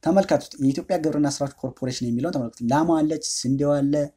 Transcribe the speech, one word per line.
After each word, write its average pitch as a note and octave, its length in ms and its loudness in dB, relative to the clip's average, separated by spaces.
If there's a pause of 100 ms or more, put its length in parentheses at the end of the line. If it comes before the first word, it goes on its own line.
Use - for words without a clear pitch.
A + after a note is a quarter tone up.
ተመልከቱት። E3 520 2
የኢትዮጵያ C3+ 420 0
ግብርና D3 320 0
ስራዎች C#3 260 -4
ኮርፖሬሽን B2+ 480 -6
የሚለውን B2 300 -2
ተመልከቱት። A#2+ 320 -6
ላሟ D3+ 280 4
አለች፣ D#3 340 0
ስንዴው C#3 440 0
አለ። C#3+ 220 2 (220)